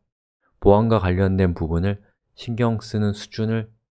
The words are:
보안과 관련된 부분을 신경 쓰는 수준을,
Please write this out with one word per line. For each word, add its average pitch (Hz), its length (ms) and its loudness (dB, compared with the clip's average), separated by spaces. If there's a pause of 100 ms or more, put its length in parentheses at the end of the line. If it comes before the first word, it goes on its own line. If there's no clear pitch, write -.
(600)
보안과 110 380 4
관련된 95 560 2
부분을 85 480 -4 (320)
신경 113 460 -4
쓰는 104 320 -2
수준을, 110 580 -6 (280)